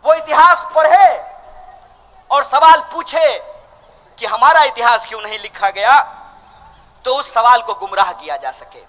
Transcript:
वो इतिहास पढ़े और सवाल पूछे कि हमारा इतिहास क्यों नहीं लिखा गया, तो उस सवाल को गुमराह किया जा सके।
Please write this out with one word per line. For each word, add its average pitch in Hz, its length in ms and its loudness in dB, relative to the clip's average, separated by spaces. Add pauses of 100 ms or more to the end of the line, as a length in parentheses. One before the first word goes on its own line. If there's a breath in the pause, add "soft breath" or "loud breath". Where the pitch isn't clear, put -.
वो 311 100 2
इतिहास 320 520 2 (100)
पढ़े 330 300 4 (1200)
और 277 140 0
सवाल 320 360 4 (120)
पूछे 320 360 -4 (880)
कि 226 80 -10
हमारा 269 360 2
इतिहास 233 440 -2
क्यों 220 140 -16
नहीं 214 180 -12
लिखा 202 320 -6
गया, 214 280 2 (1040)
तो 262 100 -4
उस 277 200 -8
सवाल 240 280 2
को 220 120 -10
गुमराह 190 380 -4
किया 151 240 -12
जा 135 140 -12
सके। 127 380 -20